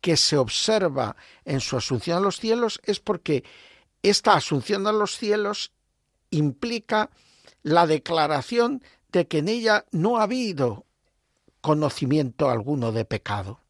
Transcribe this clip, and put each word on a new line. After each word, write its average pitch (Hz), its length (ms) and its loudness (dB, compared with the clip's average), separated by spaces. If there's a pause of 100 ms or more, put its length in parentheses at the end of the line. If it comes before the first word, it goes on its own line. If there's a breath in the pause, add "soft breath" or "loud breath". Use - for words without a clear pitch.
que 160 160 2
se - 180 2
observa 139 800 0 (300 loud breath)
en 135 140 -2
su - 180 -4
asunción 143 400 -2
a - 20 0
los 196 180 0
cielos, 226 460 -2
es 202 160 -4
porque 160 440 -2 (580 loud breath)
esta 208 320 4
asunción 185 520 -2
a 214 60 0
los 214 240 -2
cielos 208 560 -4 (560)
implica 214 800 -2 (540 soft breath)
la 170 240 4
declaración 160 960 0 (300 soft breath)
de 175 160 2
que 165 100 0
en 151 100 0
ella 220 440 0
no 214 260 2
ha 214 60 4
habido 190 600 -2 (760)
conocimiento 147 920 0
alguno 120 400 -2
de 110 140 -2
pecado. 101 640 -6